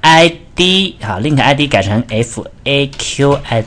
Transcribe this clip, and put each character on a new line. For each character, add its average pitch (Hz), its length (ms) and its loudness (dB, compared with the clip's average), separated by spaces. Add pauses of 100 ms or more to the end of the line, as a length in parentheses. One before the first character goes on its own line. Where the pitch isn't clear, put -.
I 165 340 4 (200)
D， 185 460 0
好， 101 200 -6
link 143 180 0
I 127 140 2
D 143 140 0
改 120 140 2
成 104 280 0
F 110 360 -4 (180)
A 139 240 0
QI 135 800 -2